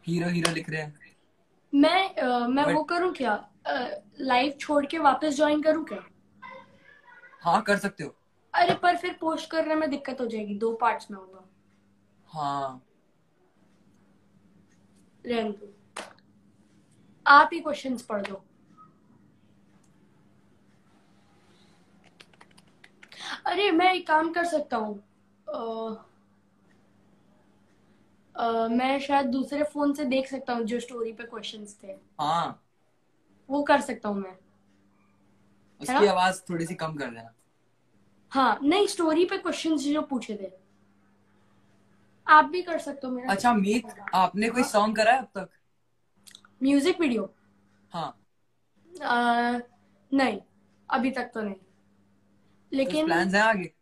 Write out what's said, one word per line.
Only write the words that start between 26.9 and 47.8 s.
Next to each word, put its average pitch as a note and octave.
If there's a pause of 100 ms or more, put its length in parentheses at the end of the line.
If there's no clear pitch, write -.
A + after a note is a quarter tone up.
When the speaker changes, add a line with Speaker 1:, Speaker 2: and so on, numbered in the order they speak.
Speaker 2:
अ, A3+
मैं C4
शायद C#4
दूसरे C4+
फोन C#4+
से D4
देख C4
सकता C4
हूँ A#3
जो A#3
story A3+
पे A#3
questions G#3+
थे। F#3+ (240)
Speaker 1:
हाँ। D3+ (840)
Speaker 2:
वो C#4+
कर C#4+
सकता -
हूँ G3+
मैं। F#3+ (1400)
Speaker 1:
उसकी B3
Speaker 2:
है G#3
ना? G3
Speaker 1:
आवाज F#3
थोड़ी E3
सी F3
कम D#3+
कर C#3
देना। A#2 (960)
Speaker 2:
हाँ, B3
नहीं, F4+
story E4
पे F#4+
questions D#4
जो C#4+
पूछे A3+
थे, F#3+ (1800)
आप D4+
भी F4
कर E4+
सकते C#4
हो B3+
मेरा। B3+
Speaker 1:
अच्छा, A#3+
मीत, G#3 (280)
आपने G3+
कोई A#3+
Speaker 2:
हाँ। C#4
Speaker 1:
song G#3+
करा A3
है C4
अब A#3
तक? F#3+ (1120)
Speaker 2:
Music C#4+
video? A#3 (580)